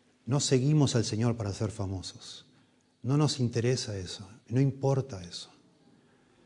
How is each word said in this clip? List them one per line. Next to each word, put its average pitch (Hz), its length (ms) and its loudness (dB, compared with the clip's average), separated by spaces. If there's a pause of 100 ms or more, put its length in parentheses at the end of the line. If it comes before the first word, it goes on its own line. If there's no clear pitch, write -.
(260)
No 139 140 0
seguimos 139 560 4
al 113 80 4
Señor 117 320 0
para 101 180 -4
ser 101 180 -4
famosos. - 760 -8 (580)
No 135 140 0
nos 147 240 2
interesa 120 560 0
eso, 95 320 -12 (180)
no 120 140 2
importa 135 640 0
eso. - 280 -14 (960)